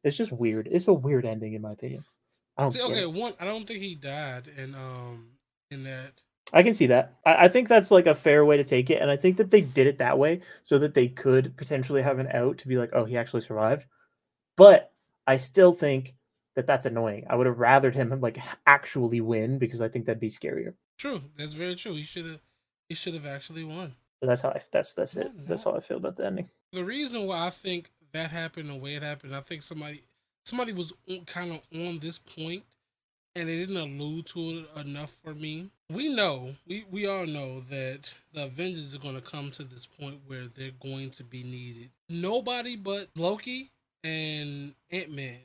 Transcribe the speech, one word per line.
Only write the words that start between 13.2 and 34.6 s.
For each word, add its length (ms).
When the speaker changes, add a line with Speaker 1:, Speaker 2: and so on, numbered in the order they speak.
Speaker 1:
survived." 440
But 360
I 120
still 340
think 420
that 120
that's 200
annoying. 420
I 60
would 120
have 100
rathered 380
him, 260
like, 180
actually 540
win 380
because 220
I 80
think 180
that'd 140
be 80
scarier. 460
Speaker 2:
True, 220
that's 160
very 220
true. 200
He 100
should 220
have, 140
he 60
should 200
have 120
actually 380
won. 300
Speaker 1:
But 80
that's 120
how 100
I, 200
that's, 240
that's 220
it. 100
Speaker 2:
Won 200
Speaker 1:
That's 180
Speaker 2:
that. 60
Speaker 1:
how 60
I 40
feel 160
about 200
the 100
ending. 220
Speaker 2:
The 120
reason 420
why 200
I 40
think 400
that 180
happened 400
the 60
way 180
it 80
happened, 320
I 60
think 240
somebody, 400
somebody 280
was 200
on, 160
kinda 340
on 240
this 200
point, 440
and 140
they 100
didn't 180
allude 500
to 340